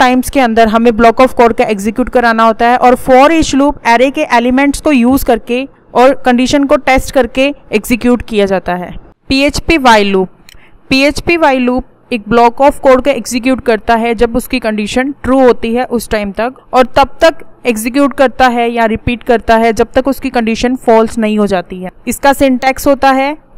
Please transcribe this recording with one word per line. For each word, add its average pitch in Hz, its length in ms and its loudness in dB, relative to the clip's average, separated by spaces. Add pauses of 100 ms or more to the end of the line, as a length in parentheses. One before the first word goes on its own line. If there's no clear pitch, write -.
times 254 280 0
के 277 100 0
अंदर 226 280 2
हमें 233 220 2
block 226 360 4
of - 140 -2
code 226 180 2
का 247 60 2
एग्जीक्यूट 214 440 -4
कराना 226 360 0
होता 226 240 0
है 247 80 2
और 254 200 4 (120)
for 262 240 6
each 320 220 0
loop 285 280 0 (120)
array 262 200 2
के 311 120 -4 (100)
elements 254 440 0
को 311 120 0
यूज़ 254 320 2
करके 247 420 -2 (280)
और 262 320 2
condition 254 380 0
को 294 120 2 (100)
test 262 280 -2
करके 262 380 0 (200)
execute 240 560 -2
किया 202 180 0
जाता 185 280 -4
है। 180 200 -12 (360)
पीएचपी 285 480 0
while 214 360 2
loop, 190 120 0 (640)
पीएचपी 285 460 0
while 269 320 0
loop 247 160 -2 (280)
एक 226 200 -6
block 233 320 2
of 277 160 2
code 254 240 4
का 285 60 0
execute 247 560 -4
करता 226 300 0
है 233 180 -2
जब 233 220 -2
उसकी 254 220 -4
condition 226 520 -4 (120)
true 262 180 0
होती 233 340 2
है 247 100 -2
उस 240 260 -6
time 208 220 -4
तक, 233 220 -6 (180)
और 254 140 2 (100)
तब 269 240 0
तक 320 180 2 (280)
execute 247 500 -2
करता 262 320 2
है 233 220 -2
या 233 160 -2
repeat 226 360 -4
करता 233 340 0
है 226 160 2
जब 226 220 -2
तक 269 140 0
उसकी 262 220 -4
condition 240 460 -2
false 226 420 2
नहीं 214 200 -2
हो 208 80 0
जाती 185 360 -6
है। 185 80 -12 (180)
इसका 277 240 0
syntax 262 540 0
होता 269 240 2
है 269 260 -2 (220)